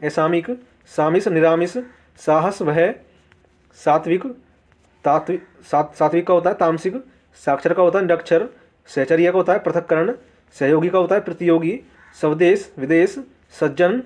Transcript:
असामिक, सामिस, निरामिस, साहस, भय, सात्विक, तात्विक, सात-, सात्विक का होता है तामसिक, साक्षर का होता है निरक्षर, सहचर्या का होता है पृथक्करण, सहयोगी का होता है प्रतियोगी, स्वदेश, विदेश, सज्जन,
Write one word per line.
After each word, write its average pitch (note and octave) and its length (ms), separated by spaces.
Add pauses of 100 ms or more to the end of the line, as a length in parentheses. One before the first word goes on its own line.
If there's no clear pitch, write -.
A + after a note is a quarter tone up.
असामिक, E3 420 (400)
सामिस, E3 420
निरामिस, E3 480 (440)
साहस, D#3+ 420
भय, E3 320 (840)
सात्विक, D#3+ 460 (800)
तात्विक, D#3 420 (240)
सात-, D3 240
सात्विक E3 320
का F#3 80
होता F3 160
है G#3 60
तामसिक, F#3 480 (300)
साक्षर C#3+ 380
का F3+ 100
होता F3+ 160
है F#3+ 60
निरक्षर, E3+ 440 (380)
सहचर्या E3 460
का F#3 60
होता F3 140
है G3+ 60
पृथक्करण, E3 540 (440)
सहयोगी D#3 320
का F#3 100
होता F3+ 160
है G#3 60
प्रतियोगी, E3+ 600 (400)
स्वदेश, F3 580
विदेश, E3 400 (420)
सज्जन, F3 460